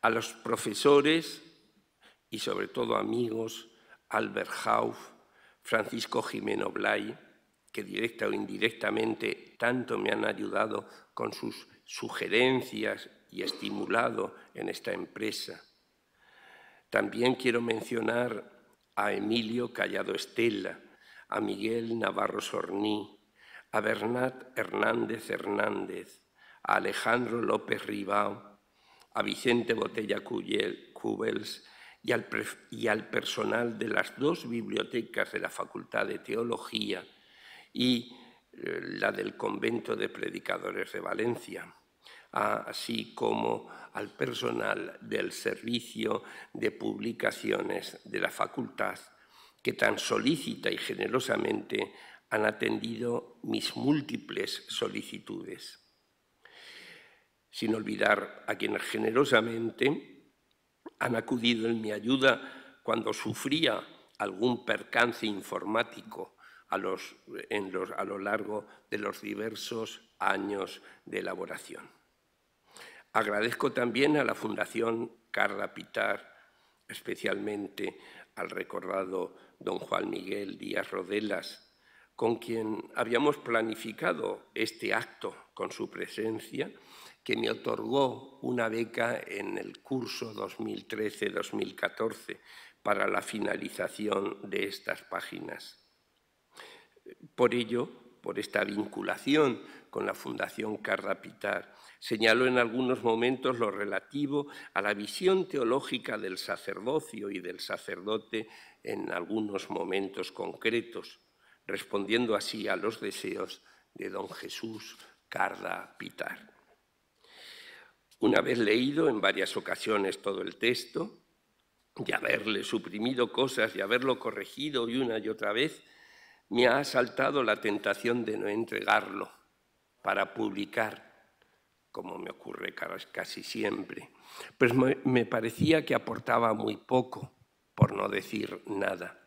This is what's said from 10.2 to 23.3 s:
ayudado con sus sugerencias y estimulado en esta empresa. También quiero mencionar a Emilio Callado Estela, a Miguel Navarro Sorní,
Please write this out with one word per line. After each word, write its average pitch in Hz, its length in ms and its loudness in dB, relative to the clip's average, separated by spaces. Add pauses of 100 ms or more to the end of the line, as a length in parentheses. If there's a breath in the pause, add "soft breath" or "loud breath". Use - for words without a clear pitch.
ayudado 104 640 0 (240 loud breath)
con - 200 -2
sus - 360 -8 (160 soft breath)
sugerencias 107 1200 0 (220)
y 98 120 -8
estimulado 101 920 0 (180 loud breath)
en 98 160 -6
esta - 240 -4
empresa. - 680 -6 (1300 loud breath)
También 104 440 4
quiero 120 260 2
mencionar 117 920 0 (440)
a 101 160 2
Emilio 113 600 0
Callado 98 420 0
Estela, 101 680 0 (480 loud breath)
a 104 120 0
Miguel 113 580 0
Navarro 101 420 0
Sorní, 101 760 -2 (540 loud breath)